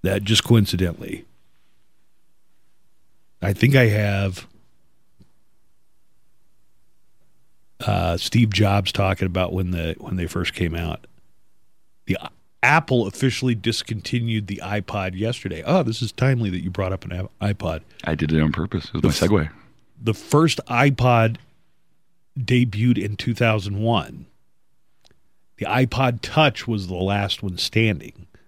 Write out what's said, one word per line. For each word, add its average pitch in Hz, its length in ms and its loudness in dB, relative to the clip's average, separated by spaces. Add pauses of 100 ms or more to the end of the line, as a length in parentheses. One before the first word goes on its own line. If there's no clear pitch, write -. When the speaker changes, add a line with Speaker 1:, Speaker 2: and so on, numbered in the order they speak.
Speaker 1:
That 98 220 0
just 107 180 2
coincidentally. 92 840 0 (2250)
I 98 120 0
think 135 240 4
I 127 100 8
have, 101 600 0 (3500)
uh, 87 300 0
Steve 117 360 2
Jobs 101 400 2
talking 95 340 0
about 90 260 -2
when 92 180 -2
the, 82 280 -2
when - 180 -8
they 85 100 -2
first 87 280 -4
came 85 200 -2
out. 82 320 -6 (1000)
The - 140 -2
i-, - 80 -16 (340)
Apple 131 440 2
officially 127 480 -2
discontinued 110 920 -4
the 98 140 -8
iPod 95 540 -6
yesterday. 101 480 -6
Oh, 175 180 2
this 113 200 -4
is 110 100 -6
timely 120 380 0
that 90 120 -4
you 90 80 -4
brought 92 220 -4
up 92 120 -8
an 90 240 -8 (120)
i-, 101 120 0
iPod. 80 280 -4 (240)
Speaker 2:
I 80 100 0
did 78 180 0
it 78 80 4
on 76 120 2
purpose. - 400 -4
It - 20 -14
was 76 80 0
Speaker 1:
The 78 60 4 (200)
Speaker 2:
my 104 140 4
Speaker 1:
f- 78 60 -4
Speaker 2:
segue. - 20 -10 (520)
Speaker 1:
The 110 120 0
first - 520 2
iPod 123 680 4 (1000)
debuted 120 600 2
in 104 180 -4
two 120 180 -4
thousand 104 480 0
one. 113 420 -2 (1300)
The 104 100 -8
iPod 123 560 0
Touch - 440 0
was 104 200 -2
the 92 80 -8
last 98 480 -2
one 90 160 -6
standing. 107 680 -2 (220)